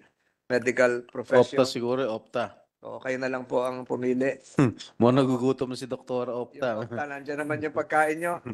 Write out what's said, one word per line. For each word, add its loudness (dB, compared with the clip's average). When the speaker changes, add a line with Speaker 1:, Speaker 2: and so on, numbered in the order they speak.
Speaker 1:
medical 2
profession. 4
Speaker 2:
Opta 6
siguro, -2
Opta. -6
Speaker 1:
So, -12
kayo -6
na -2
lang -6
po 0
ang -4
pumili. 0
Speaker 2:
Hmm. 4
Mukhang 6
nagugutom 0
na -10
si -10
Doktora -6
Opta. -4
Speaker 1:
Yung -8
Opta, -6
nandiyan -10
naman -4
yung -4
pagkain 0
nyo. -4